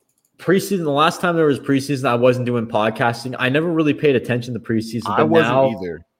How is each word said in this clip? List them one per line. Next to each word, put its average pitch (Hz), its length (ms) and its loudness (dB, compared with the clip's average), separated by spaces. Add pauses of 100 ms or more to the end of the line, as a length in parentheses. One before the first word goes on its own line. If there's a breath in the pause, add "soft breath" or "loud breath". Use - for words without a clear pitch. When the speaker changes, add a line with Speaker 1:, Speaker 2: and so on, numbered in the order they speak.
(380)
Speaker 1:
preseason, 190 460 0
the 147 80 -2
last 156 280 2
time 175 160 0
there 160 120 2
was 131 120 0
preseason, 135 460 -2
I 120 100 0
wasn't 123 300 2
doing 120 220 -2
podcasting. 117 720 -2
I 127 100 0
never 156 220 0
really 156 240 2
paid 143 200 2
attention 120 380 -2
to 110 60 -6
preseason, 110 500 -4
Speaker 2:
I 107 80 -2
Speaker 1:
but 156 120 2
Speaker 2:
wasn't 160 260 4
Speaker 1:
now 135 160 4
Speaker 2:
either. 87 340 -10 (140)